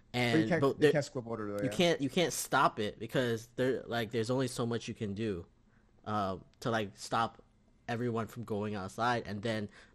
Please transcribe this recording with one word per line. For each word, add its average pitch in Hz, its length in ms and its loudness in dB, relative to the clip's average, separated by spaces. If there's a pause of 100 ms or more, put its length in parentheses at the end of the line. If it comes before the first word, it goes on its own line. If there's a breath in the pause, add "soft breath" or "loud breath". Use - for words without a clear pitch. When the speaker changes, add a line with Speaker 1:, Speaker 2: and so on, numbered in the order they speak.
(120 loud breath)
Speaker 1:
But 123 60 -2
you 123 60 2
Speaker 2:
And, 156 240 4
Speaker 1:
can't, 170 120 4
Speaker 2:
but 139 100 6
Speaker 1:
you - 100 2
Speaker 2:
there, 147 120 8
Speaker 1:
can't 147 120 2
square - 180 -8
border, 113 300 -6
though, 101 100 -4
Speaker 2:
you 101 80 0
Speaker 1:
yeah. 104 60 -6
Speaker 2:
can't, 170 240 4
you 139 100 0
can't 165 220 2
stop - 480 2
it 104 180 -4
because 117 560 -2
there, 127 320 0
like, 117 240 -2
there's 113 200 0
only 131 180 2
so 120 180 -2
much 117 220 -2
you 113 60 -6
can 101 200 -4
do, 98 320 -2 (580 soft breath)
uh, 101 320 -2 (220)
to, 127 120 -4
like, 110 260 0
stop - 440 -2 (480)
everyone 117 380 -2
from 117 160 -10
going 104 320 -4
outside. 113 520 -2
And 104 140 -6
then 107 280 -2 (260 loud breath)